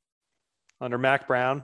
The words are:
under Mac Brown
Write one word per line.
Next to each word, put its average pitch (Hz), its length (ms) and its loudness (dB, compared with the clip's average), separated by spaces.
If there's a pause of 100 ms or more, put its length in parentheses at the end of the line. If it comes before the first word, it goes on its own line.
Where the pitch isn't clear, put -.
(800)
under 123 180 -4
Mac 135 300 2
Brown 131 360 0